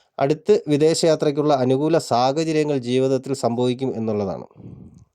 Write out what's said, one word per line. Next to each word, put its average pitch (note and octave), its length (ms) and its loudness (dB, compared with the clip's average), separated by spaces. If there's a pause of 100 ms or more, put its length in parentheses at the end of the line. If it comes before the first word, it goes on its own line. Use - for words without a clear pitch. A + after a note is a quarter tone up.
(180)
അടുത്ത് D3+ 500 0
വിദേശയാത്രയ്ക്കുള്ള D3+ 840 2
അനുകൂല C3+ 440 2
സാഹചര്യങ്ങൾ D3 800 0
ജീവിതത്തിൽ C3 560 0
സംഭവിക്കും B2 640 -2
എന്നുള്ളതാണ്. - 500 -4 (680)